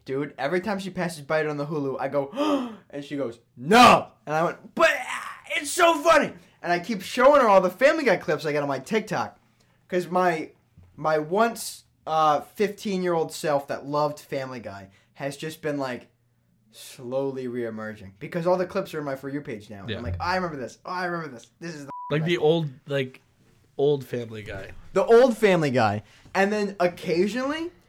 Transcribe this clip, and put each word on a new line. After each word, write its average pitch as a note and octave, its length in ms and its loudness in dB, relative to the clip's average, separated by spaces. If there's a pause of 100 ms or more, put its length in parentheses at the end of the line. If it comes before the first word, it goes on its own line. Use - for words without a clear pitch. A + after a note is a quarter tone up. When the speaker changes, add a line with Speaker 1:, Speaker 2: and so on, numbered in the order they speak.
Speaker 1:
Dude, C#3 340 -6
every D3+ 220 0
time G3 180 -4
she F#3+ 120 -8
passes E3+ 320 -6
by D#3 180 0
it D3+ 80 0
on D3 80 -4
the C#3+ 100 -4
Hulu, C#3+ 320 -4
I C3 100 -4
go, B3 640 -2 (100)
<gasps> - 100 -20
and C#3+ 140 -12
she D3 120 -10
goes, B2+ 240 -6 (160)
"No!" F#3+ 520 8 (180)
And D3 80 -4
I D#3+ 100 0
went, - 300 -6
"But, D#4+ 180 4
ah, - 460 -8 (180)
it's D4 140 -6
so E4+ 320 4
funny!" D#4 300 4 (300)
And E3+ 100 0
I F3 60 2
keep F#3+ 240 -6
showing C4+ 380 6
her A#3 80 4
all G3 140 8
the F3+ 80 2
Family D4+ 340 2
Guy G3+ 120 4
clips D3+ 280 -4
I D3+ 80 -2
get D3 100 0
on C#3+ 60 -4
my C3+ 100 -2
TikTok. D3+ 640 -4 (480)
'Cause F3+ 200 -2
my, F3 420 0 (460)
my D#3 220 0
once, F#3+ 680 -2 (220)
uh, D#3 360 2
fifteen-year-old F#3 880 -2
self C#3+ 360 -2
that A#2 180 -8
loved D3 340 -2
Family C3 400 -8
Guy G2 300 -14 (240)
has C#3+ 220 -8
just D#3+ 260 -12
been, D3 160 -4
like, B2+ 300 -8 (640)
slowly C3 760 -6
reemerging. A2 720 -8
Because E3 280 -6
all F3+ 120 4
the F#3 80 0
clips F#3+ 260 -6
are D#3+ 60 -8
in D3 80 -6
my C#3 100 -4
For C#3 140 -10
You C#3+ 100 -6
page A2+ 300 -12
now. G2+ 100 -14
And F#2+ 80 -14
Speaker 2:
Yeah. G#2 80 -6
Speaker 1:
I'm F2+ 60 -10
like, A#2+ 180 -6
"Oh, - 40 -6
I F3+ 120 -2
remember E3 220 -4
this. A#2 260 -10
Oh, - 60 -10
I F3+ 160 -6
remember E3 280 -6
this. A#2 120 -18 (120)
This E3+ 160 -12
is C#3+ 120 -14
the C3+ 60 -14 (180)
Speaker 2:
Like D#3 160 0
the F3 100 0
Speaker 1:
thing." - 80 -2
Speaker 2:
old, D#3+ 240 2 (180)
like, C#3 360 -4 (560)
old C#3 260 0
Family A2+ 380 -10
Guy. G2+ 300 -12 (200)
Speaker 1:
The F#3 140 2
old A#3 320 8
Family F3 320 4
Guy. G#2+ 320 2 (320)
And G3 180 2
then G3+ 260 -2
occasionally, G#3 920 -2 (180)